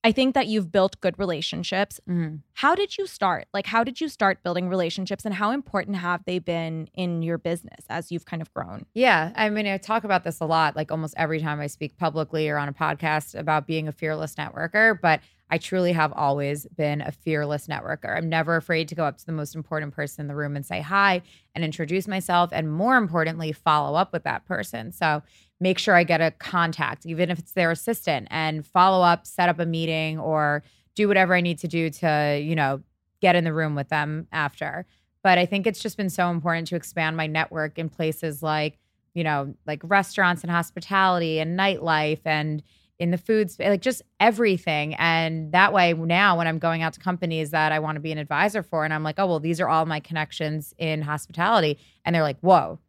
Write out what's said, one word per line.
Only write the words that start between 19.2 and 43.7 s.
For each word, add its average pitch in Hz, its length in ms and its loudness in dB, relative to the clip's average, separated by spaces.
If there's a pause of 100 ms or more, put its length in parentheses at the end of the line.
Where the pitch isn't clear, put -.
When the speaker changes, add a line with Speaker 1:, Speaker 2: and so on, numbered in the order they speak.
Speaker 2:
the 165 60 -8
most 151 220 -6
important 156 400 -8
person 147 280 -8
in 147 60 -8
the 143 60 -8
room 143 220 -4
and 143 80 -8
say - 160 -6
hi 185 400 2 (340)
and - 80 -4
introduce 165 460 -4
myself, 180 440 2
and 156 200 -4
more 214 240 2
importantly, 160 560 0
follow 147 440 2
up 180 180 0
with 165 100 -4
that - 220 -4
person. 175 460 -8
So 151 300 0 (380)
make 185 180 2
sure 202 160 4
I 175 100 8
get 165 180 2
a 160 80 4
contact, 160 720 -2
even 165 260 -2
if 175 80 -4
it's - 140 -14
their 170 180 2
assistant, 160 600 -4
and 156 360 -4
follow 185 380 4
up, 170 220 4
set 175 240 2
up 165 80 0
a 170 80 0
meeting, 160 520 -2
or 151 440 0 (320)
do 208 120 2
whatever 190 280 4
I 180 80 4
need 175 160 -2
to 170 100 -8
do 165 220 -2
to, 147 520 0
you 160 140 -2
know, 139 260 0 (380)
get 180 160 6
in 170 80 4
the 165 80 0
room 156 220 0
with 139 160 -4
them 151 420 -2
after. 151 540 -6 (360)
But 185 140 6
I 180 80 4
think 190 220 -2
it's 214 140 0
just - 180 -8
been 196 120 -2
so 175 200 0
important 165 380 -2
to 175 80 -4
expand 160 420 -2
my 156 80 -2
network 156 520 -2
in 160 120 -4
places 156 520 -4
like, 156 360 -2 (340)
you 170 100 -4
know, 143 320 -2 (120)
like, 151 180 -8
restaurants 185 580 0
and 170 80 0
hospitality 170 880 0
and 165 180 -2
nightlife 156 680 0
and 151 380 -2 (360)
in 170 120 0
the 175 80 0
food 214 320 2
sp-, - 160 -4
like, 202 140 2